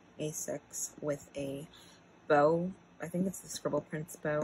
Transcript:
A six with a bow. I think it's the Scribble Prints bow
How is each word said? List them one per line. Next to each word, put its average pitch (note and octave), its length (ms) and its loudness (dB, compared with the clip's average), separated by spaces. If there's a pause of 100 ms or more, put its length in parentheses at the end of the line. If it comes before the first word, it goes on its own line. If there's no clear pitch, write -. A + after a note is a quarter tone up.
(180)
A D3+ 140 -4
six - 600 -8 (100)
with C#3+ 340 -4
a C#3 300 -6 (640)
bow. E3 440 6 (280)
I D#3+ 80 -8
think F3+ 180 0
it's F#3 140 -4
the E3 100 -14
Scribble D3 320 -2
Prints - 340 -8
bow D3+ 280 0